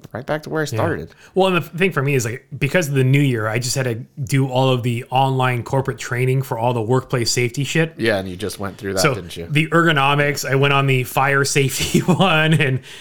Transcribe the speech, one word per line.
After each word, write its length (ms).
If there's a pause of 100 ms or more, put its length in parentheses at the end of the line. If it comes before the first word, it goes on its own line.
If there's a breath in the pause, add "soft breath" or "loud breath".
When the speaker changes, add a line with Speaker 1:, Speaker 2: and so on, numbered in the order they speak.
(120)
Speaker 1:
right 120
back 200
to 60
where 120
I 40
Speaker 2:
Yeah. 120
Speaker 1:
started. 320 (240 loud breath)
Speaker 2:
Well, 140
and 80
the 60
thing 280
for 100
me 140
is, 100
like, 220 (100)
because 300
of 80
the 80
new 180
year, 280
I 100
just 160
had 120
to 80 (280)
do 260
all 220
of 140
the 260
online 540
corporate 340
training 440
for 180
all 140
the 60
workplace 520
safety 320
shit. 320
Speaker 1:
Yeah, 220
and 100
you 80
just 240
went 180
through 160
that, 60
Speaker 2:
So 140
Speaker 1:
didn't 220
you? 140
Speaker 2:
the 200
ergonomics, 760
I 60
went 180
on 140
the 160
fire 420
safety 540
<laughs> 80
one 480
and 240 (220 loud breath)